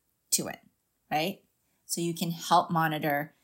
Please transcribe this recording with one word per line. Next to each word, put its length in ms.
to 140
it, 140
right? 300
So 140
you 140
can 160
help 400
monitor, 720